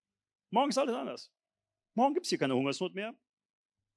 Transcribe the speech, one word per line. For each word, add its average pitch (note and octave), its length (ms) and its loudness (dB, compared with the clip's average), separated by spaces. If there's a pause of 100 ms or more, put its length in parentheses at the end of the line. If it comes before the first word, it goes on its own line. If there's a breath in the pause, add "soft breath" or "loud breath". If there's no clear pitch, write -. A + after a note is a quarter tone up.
(500)
Morgen B3+ 200 4
ist B3 80 0
alles C4+ 160 0
anders. B3 380 -10 (600)
Morgen C4+ 200 4
gibt's F4+ 140 -2
hier - 100 0
keine C3+ 160 2
Hungersnot C#3 400 0
mehr. G#3+ 220 -8 (800)